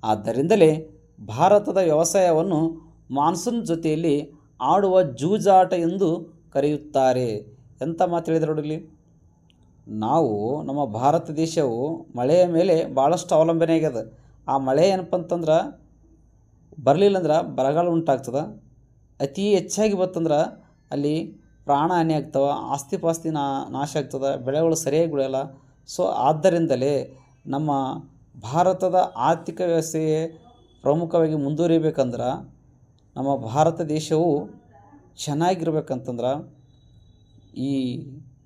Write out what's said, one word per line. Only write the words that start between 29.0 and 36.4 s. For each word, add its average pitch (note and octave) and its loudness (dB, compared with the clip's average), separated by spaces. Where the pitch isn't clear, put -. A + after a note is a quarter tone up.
ಆರ್ಥಿಕ E3 -2
ವ್ಯವಸ್ಥೆಯೇ D#3+ 0
ಪ್ರಮುಖವಾಗಿ D#3+ 2
ಮುಂದುವರಿಬೇಕಂದ್ರೆ, D3 -2
ನಮ್ಮ C3+ -2
ಭಾರತ D3 0
ದೇಶವು D#3 -2
ಚೆನ್ನಾಗಿರ್ಬೇಕಂತಂದ್ರೆ D3 -4